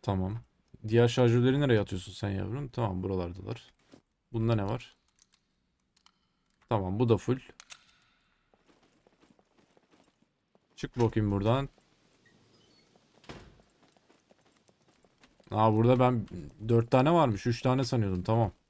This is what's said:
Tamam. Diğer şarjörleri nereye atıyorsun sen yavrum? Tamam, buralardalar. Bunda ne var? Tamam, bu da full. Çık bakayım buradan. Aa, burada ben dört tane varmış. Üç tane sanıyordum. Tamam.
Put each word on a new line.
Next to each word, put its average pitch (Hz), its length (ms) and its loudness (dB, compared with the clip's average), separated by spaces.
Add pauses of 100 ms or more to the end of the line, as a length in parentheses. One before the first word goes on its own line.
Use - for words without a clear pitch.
Tamam. 98 360 -4 (500)
Diğer 117 200 4
şarjörleri 123 520 2
nereye 123 200 2
atıyorsun 95 320 -8
sen 101 180 -6
yavrum? 101 380 -6
Tamam, 98 340 -4
buralardalar. 92 720 -8 (600)
Bunda 113 220 0
ne 104 100 -2
var? 117 320 -10 (1700)
Tamam, 98 300 -2
bu 123 100 0
da 113 80 4
full. 127 220 -4 (3500)
Çık - 240 -8
bakayım 107 300 0
buradan. 113 380 0 (3750)
Aa, 107 240 2
burada 120 260 4
ben 123 260 2 (420)
dört 117 220 2
tane 139 220 4
varmış. 135 340 2
Üç 120 160 -2
tane 131 220 0
sanıyordum. 98 380 -2
Tamam. 110 300 0 (180)